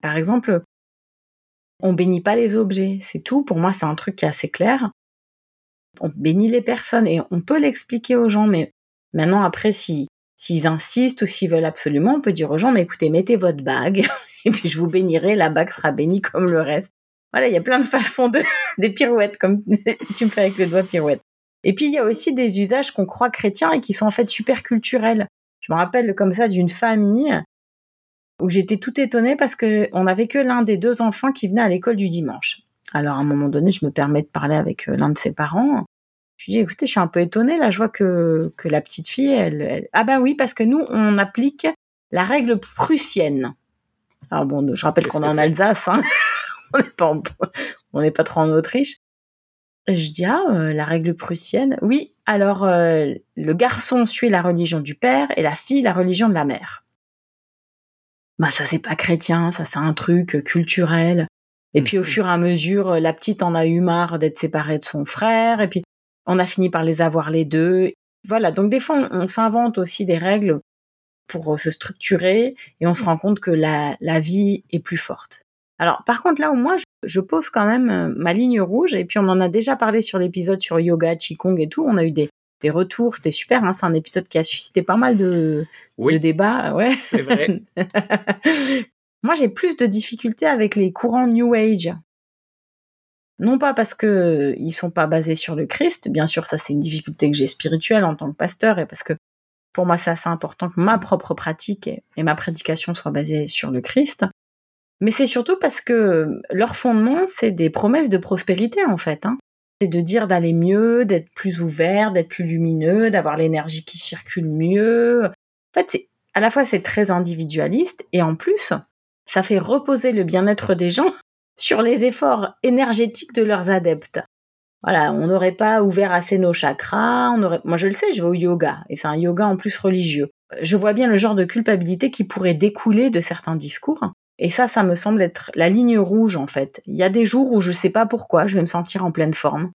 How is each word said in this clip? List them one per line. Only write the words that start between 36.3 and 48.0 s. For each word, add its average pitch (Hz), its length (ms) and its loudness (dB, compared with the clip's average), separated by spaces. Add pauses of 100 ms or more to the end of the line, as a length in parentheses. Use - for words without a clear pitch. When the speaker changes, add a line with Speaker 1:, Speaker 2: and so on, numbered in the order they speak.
Speaker 1:
Je - 80 -20
lui 190 80 -6
dis, « 220 60 2
Écoutez, 214 260 -2
je 254 60 0
suis - 100 2
un 170 60 2
peu 175 120 -2
étonnée, 226 380 0
là, 262 140 2
je 180 80 -4
vois 220 100 0
que, 165 680 0
que - 140 -8
la 151 100 2
petite - 300 -8
fille, 277 240 0
elle, 165 280 0
elle, » 131 320 -6
Ah 220 120 2
ben 269 160 2
oui, 277 140 2
parce 262 180 -2
que 226 100 -2
nous, 277 240 2
on 208 300 2
applique 233 500 -2 (440)
la 180 120 0
règle 233 360 0
prussienne. 143 960 -2 (760)
Alors 156 140 -2
bon, 139 280 -2
je - 120 -4
rappelle 160 200 2
Speaker 2:
Qu'est-ce - 120 -6
Speaker 1:
qu'on - 40 -2
Speaker 2:
que 147 40 -2
Speaker 1:
est 151 60 0
en 151 40 2
Speaker 2:
c'est ? 151 60 2
Speaker 1:
Alsace, 180 480 2
hein. 214 120 2 (360)
<laughs> - 360 -12
On 269 60 2
n'est - 100 0
pas - 180 -2
en, 151 160 -2 (680)
on 143 80 -2